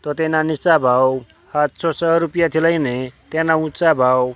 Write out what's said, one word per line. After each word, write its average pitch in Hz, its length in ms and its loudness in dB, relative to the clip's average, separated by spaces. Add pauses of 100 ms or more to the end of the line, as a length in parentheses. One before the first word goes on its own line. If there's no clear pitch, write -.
તો 151 120 -8
તેના 160 300 -2
નીચા 160 360 0
ભાવ 131 320 2 (400)
સાતસો 151 420 -2
છ - 80 -8 (200)
રૂપિયાથી 165 440 -2
લઈને 151 300 0 (360)
તેના 160 260 0
ઊંચા 160 440 0
ભાવ 127 240 2 (100)